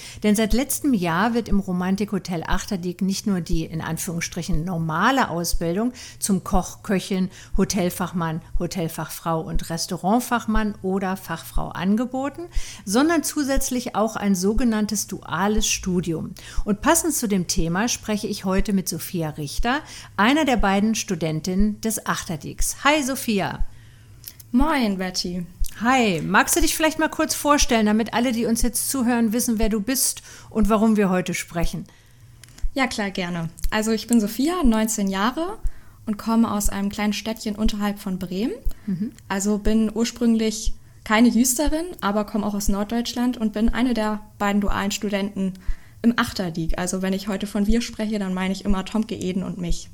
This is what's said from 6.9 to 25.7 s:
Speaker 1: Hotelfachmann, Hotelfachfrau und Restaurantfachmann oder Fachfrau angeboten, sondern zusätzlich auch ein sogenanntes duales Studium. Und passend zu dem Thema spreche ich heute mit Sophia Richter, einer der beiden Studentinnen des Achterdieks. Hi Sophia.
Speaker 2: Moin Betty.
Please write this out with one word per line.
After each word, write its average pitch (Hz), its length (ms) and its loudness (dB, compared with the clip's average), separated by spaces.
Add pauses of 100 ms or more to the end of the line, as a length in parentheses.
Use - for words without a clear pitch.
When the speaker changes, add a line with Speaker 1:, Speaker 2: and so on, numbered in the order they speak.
Speaker 1:
Hotelfachmann, 175 840 0 (180)
Hotelfachfrau 165 800 -4
und 160 300 -2
Restaurantfachmann 214 1120 0
oder 190 340 -2
Fachfrau - 540 -4
angeboten, 254 720 -2 (420)
sondern 285 400 2
zusätzlich 269 720 -2
auch 214 180 0
ein 202 220 2
sogenanntes 214 720 0
duales 202 580 0
Studium. 175 640 -2 (340)
Und 202 160 0
passend 320 320 2
zu - 140 -2
dem 190 220 0
Thema 170 400 0
spreche - 400 -4
ich 202 160 -6
heute 190 180 2 (100)
mit 190 160 0
Sophia 165 420 -4
Richter, 233 500 -2 (360)
einer 277 280 4
der 247 140 4
beiden 202 360 4
Studentinnen 185 840 0
des - 260 -4
Achterdieks. - 800 -2
Hi 294 180 4
Sophia. 220 640 -2 (880)
Speaker 2:
Moin 247 460 4
Betty. 180 480 -4 (340)